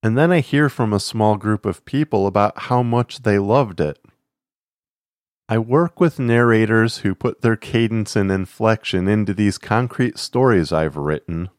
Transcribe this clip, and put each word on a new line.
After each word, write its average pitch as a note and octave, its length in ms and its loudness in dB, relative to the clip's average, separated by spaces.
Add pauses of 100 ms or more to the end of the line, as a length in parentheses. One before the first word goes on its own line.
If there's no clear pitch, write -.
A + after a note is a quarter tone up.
And A2 120 0
then D#3+ 160 2
I F3 80 2
hear C#3+ 300 0
from A2 240 -2
a G2+ 60 2
small G#2+ 380 0
group G#2 280 -4
of G2 200 -6
people A2+ 420 -2
about G2+ 420 0
how B2 140 2
much A#2+ 400 -2
they G#2 160 2
loved G2+ 420 0
it. D2+ 180 -4 (1500)
I A2+ 80 0
work C3 420 0
with E3+ 200 2
narrators A2+ 800 2
who F#2+ 140 -2
put - 280 -6
their A2+ 160 2
cadence A2+ 580 -2
and G2 160 0
inflection F#2+ 760 -2
into G#2 260 0
these G2+ 240 0
concrete A#2+ 600 -4
stories A2+ 540 0
I've D#2 240 -2
written D2+ 640 -6